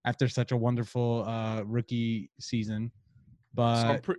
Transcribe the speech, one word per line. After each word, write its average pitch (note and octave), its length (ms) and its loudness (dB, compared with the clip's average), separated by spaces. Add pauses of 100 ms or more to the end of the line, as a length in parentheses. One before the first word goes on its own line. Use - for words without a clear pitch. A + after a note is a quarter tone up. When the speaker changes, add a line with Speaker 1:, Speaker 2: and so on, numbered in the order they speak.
Speaker 1:
after B2 240 2
such B2 240 0
a B2 40 2
wonderful, A#2 680 0
uh, A2 360 -2
rookie A2+ 680 -2 (100)
season. A2 520 -4 (680)
Speaker 2:
So A#2+ 60 4
I'm A#2 320 4
Speaker 1:
But - 80 -4
Speaker 2:
pre-, F#3 160 -2